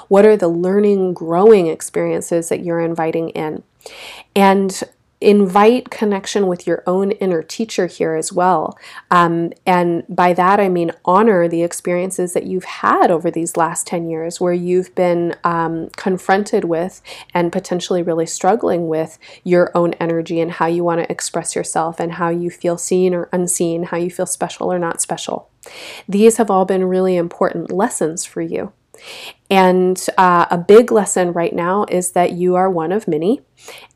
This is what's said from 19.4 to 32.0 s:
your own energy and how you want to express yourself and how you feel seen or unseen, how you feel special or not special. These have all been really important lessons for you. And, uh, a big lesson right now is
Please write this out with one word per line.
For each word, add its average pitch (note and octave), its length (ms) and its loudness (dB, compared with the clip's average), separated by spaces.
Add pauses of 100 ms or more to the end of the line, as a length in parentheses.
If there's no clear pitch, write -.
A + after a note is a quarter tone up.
your F3 320 2
own F3 200 0
energy E3 460 -4
and E3 120 -2
how E3 140 -2
you E3+ 180 -2
want E3+ 160 0
to - 100 -6
express - 460 -8
yourself E3 420 -4
and E3+ 140 -6
how E3+ 160 -4
you F3 200 -2
feel F3 300 -4
seen F#3 340 0
or F3 200 -6
unseen, F3 500 -2
how F3 140 -6
you F3 160 -4
feel F3+ 120 -6
special - 480 -6
or F3+ 60 -2
not E3+ 220 -4
special. - 500 -8 (580)
These G#3+ 280 4
have A3 120 0
all F#3+ 160 2
been F#3+ 200 0
really F#3 320 0
important E3+ 560 -4
lessons F#3 520 -4
for - 160 -10
you. E3+ 320 -6 (760)
And, F#3 560 4 (140)
uh, F3 320 4
a F3 80 0
big G#3+ 320 6
lesson G3 420 0
right E3+ 220 -2
now F#3 340 -2
is F3+ 240 -4